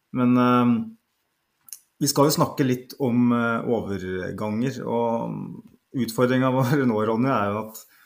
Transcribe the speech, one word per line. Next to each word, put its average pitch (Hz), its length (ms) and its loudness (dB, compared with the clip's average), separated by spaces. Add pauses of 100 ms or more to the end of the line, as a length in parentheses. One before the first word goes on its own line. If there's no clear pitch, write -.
(120)
men, 123 260 4
eh, 123 480 4 (1120)
vi 143 80 0
skal 143 180 4
jo 156 80 2
snakke 151 320 0
litt 127 320 -4
om, 123 340 2
eh, 117 300 0
overganger, 101 1200 -4
og 117 760 -4 (320)
utfordringen 127 600 0
vår 131 320 2
nå, 110 200 2
Ronny, 113 220 0
er 107 240 0
jo 104 160 -4
at - 160 -20 (220)